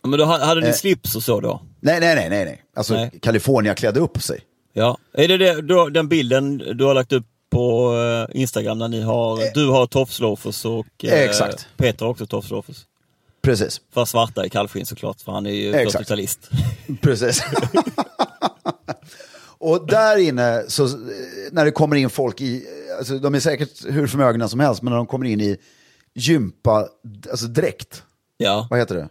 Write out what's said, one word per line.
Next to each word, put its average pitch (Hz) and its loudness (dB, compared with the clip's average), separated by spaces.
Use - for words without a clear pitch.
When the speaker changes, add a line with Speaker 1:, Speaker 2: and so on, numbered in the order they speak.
Speaker 1:
Ja, 123 -4
men 143 2
då 151 4
ha-, 156 2
hade 165 2
ni 147 2
Speaker 2:
Eh. 120 2
Speaker 1:
slips - -2
och 113 -4
så 110 0
då? - -4
Speaker 2:
Nej, 165 2
nej, 165 4
nej, 87 0
nej, 98 0
nej. - -12
Alltså, 110 -2
Speaker 1:
Nej. 113 -4
Speaker 2:
California 113 2
klädde 117 0
upp - -2
sig. - -6
Speaker 1:
Ja. 113 0
Är 156 4
det, 185 4
det 175 4
då, 165 4
den 156 0
bilden 139 2
du 110 -4
har 139 4
lagt 131 0
upp 120 0
på, 120 2
eh, 131 -4
Instagram 110 -4
när 113 -4
ni 113 -6
har, 113 -2
Speaker 2:
Eh. 110 -2
Speaker 1:
du 147 2
har 131 4
tofsloafers 113 -4
och, 113 -4
eh, 117 2
Speaker 2:
Exakt. 107 0
Speaker 1:
Peter 113 0
har 120 -2
också 113 -8
tofsloafers? 104 -8
Speaker 2:
Precis. 113 0
Speaker 1:
Fast 120 0
svarta 113 0
i 92 -6
kalvskinn 101 -4
såklart, - -10
för 98 -12
han 101 -6
är 101 -6
ju 104 -4
Speaker 2:
Exakt. 113 2
Speaker 1:
fyrtiotalist. - -6
<laughs> - -10
Speaker 2:
Precis. 123 2
<laughs> 139 -8
Och 160 0
där 214 6
inne, 123 2
så, 143 2
eh, 127 0
när 151 4
det 151 4
kommer 147 2
in 131 2
folk 131 -4
i, 127 -6
alltså, 131 -6
de 143 2
är 135 4
säkert 143 -2
hur 143 0
förmögna 120 2
som 117 -4
helst, 127 2
men 123 -2
när 120 0
de 117 -2
kommer 131 -4
in 107 0
i 101 0
gympa, 113 2
alltså 120 -6
dräkt. - -4
Speaker 1:
Ja. 104 0
Speaker 2:
Vad 120 2
heter 107 -2
det? 76 -6